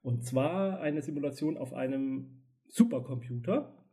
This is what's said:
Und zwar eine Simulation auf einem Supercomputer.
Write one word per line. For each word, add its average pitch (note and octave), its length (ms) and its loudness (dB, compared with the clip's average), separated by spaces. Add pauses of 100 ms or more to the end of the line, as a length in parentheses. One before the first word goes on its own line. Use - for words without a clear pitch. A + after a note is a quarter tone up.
Und A#2 220 0
zwar F3 560 0
eine D3+ 220 0
Simulation D3 540 -2
auf B2+ 180 -6
einem C3+ 680 -2 (260)
Supercomputer. B2+ 1080 2 (160)